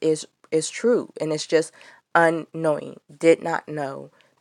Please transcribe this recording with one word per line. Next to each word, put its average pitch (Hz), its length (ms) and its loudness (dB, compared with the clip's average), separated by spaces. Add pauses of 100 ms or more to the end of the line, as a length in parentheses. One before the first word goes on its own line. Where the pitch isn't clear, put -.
is, 156 260 -2 (240)
is 160 180 0
true, - 520 0
and 156 100 -4
it's 151 160 -4
just 165 240 0 (420)
unknowing. 160 840 0 (180)
Did 165 240 6
not 165 260 -4
know 139 440 -10 (300)